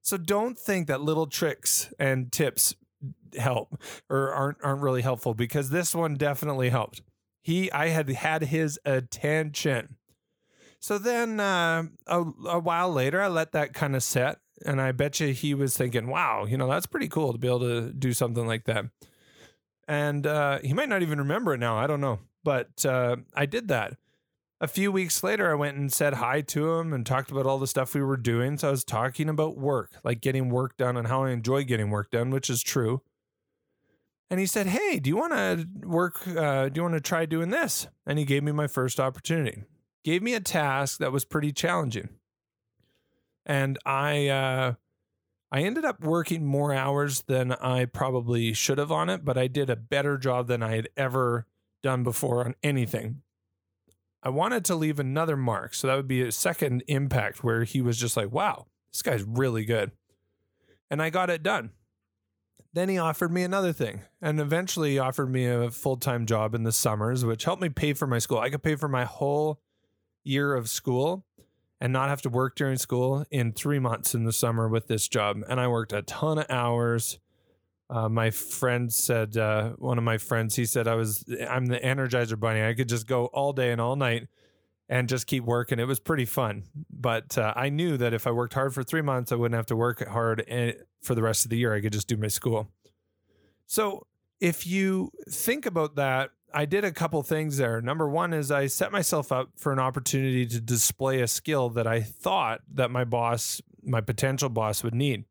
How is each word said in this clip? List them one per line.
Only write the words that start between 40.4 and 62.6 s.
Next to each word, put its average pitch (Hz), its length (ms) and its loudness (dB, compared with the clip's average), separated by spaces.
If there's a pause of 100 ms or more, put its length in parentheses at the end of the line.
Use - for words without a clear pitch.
task 139 580 0
that 139 140 -2
was 135 120 0
pretty 147 280 -2
challenging. 151 560 -2 (1400)
And 135 400 0
I, 143 440 0
uh, 131 460 0 (760)
I 139 120 2
ended 254 220 -2
up - 160 -2
working 160 460 0
more 143 260 0
hours 139 500 0
than 127 300 0
I 127 320 0
probably 120 680 0
should 135 240 0
have 147 120 -2
on 160 200 0
it, 185 120 -4
but 131 140 0
I 127 120 2
did 135 200 0
a 120 80 0
better 139 400 0
job 123 300 0
than 120 160 0
I 113 140 0
had 113 200 -2
ever 123 500 0 (360)
done 127 200 2
before 120 440 0
on 120 160 -4
anything. 127 580 0 (1000)
I 131 80 -2
wanted 185 360 0
to 185 100 0
leave 156 220 0
another 147 380 0
mark. 123 380 -2
So - 140 -2
that 131 80 4
would 135 120 -2
be 127 140 2
a 117 100 -2
second 139 560 0
impact 135 560 0
where 113 200 2
he 131 180 -2
was 120 160 0
just 117 180 -2
like, 107 160 -2
"Wow, - 360 -2 (240)
this - 100 -6
guy's 110 220 0
really 113 420 0
good." 110 260 0 (960)
And 147 140 -2
I 160 80 0
got 180 180 2
it 165 140 0
done. 175 300 -2 (1000)